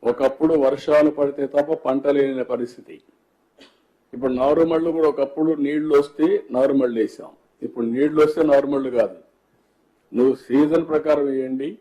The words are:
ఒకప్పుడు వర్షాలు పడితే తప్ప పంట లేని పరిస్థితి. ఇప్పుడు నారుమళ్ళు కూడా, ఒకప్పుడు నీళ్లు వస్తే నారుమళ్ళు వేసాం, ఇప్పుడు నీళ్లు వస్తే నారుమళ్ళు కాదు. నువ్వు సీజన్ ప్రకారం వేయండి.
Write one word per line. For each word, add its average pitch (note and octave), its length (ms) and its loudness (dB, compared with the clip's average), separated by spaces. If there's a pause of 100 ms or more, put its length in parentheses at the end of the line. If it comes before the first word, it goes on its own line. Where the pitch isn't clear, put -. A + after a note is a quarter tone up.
(100)
ఒకప్పుడు C#3+ 440 0 (100)
వర్షాలు D3+ 540 2
పడితే C#3+ 260 -2 (100)
తప్ప D3 300 0
పంట C3+ 220 -2 (100)
లేని C3+ 360 0
పరిస్థితి. - 440 -10 (1160)
ఇప్పుడు B2+ 260 -4
నారుమళ్ళు D#3+ 560 0
కూడా, D#3 160 2
ఒకప్పుడు D3 400 -2 (140)
నీళ్లు D3+ 340 -2
వస్తే D#3 260 -2 (300)
నారుమళ్ళు C3 460 0
వేసాం, - 280 -8 (360)
ఇప్పుడు A#2 280 -6
నీళ్లు D3 300 0
వస్తే D#3 180 0 (100)
నారుమళ్ళు C#3 460 0
కాదు. - 200 0 (1000)
నువ్వు B2+ 180 2 (140)
సీజన్ D3+ 440 2
ప్రకారం D3 380 0
వేయండి. C3 400 -6 (100)